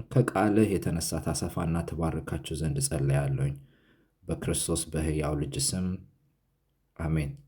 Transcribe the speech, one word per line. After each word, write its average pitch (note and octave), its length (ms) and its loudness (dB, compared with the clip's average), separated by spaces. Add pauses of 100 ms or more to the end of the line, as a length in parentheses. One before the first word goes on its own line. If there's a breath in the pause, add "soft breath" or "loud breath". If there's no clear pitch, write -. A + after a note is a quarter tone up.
ከቃልህ G#2+ 600 4
የተነሳ E2 520 0
ታሰፋና E2 600 -2
ትባርካቸው D#2+ 760 -4
ዘንድ C#2+ 240 0
ጸልያለሁኝ። C#2+ 760 2 (680 soft breath)
በክርስቶስ E2 640 -2
በሕያው D2+ 500 0
ልጅ C#2+ 240 -4
ስም F#2 260 -2 (1120)
አሜን። D#2 320 0 (160)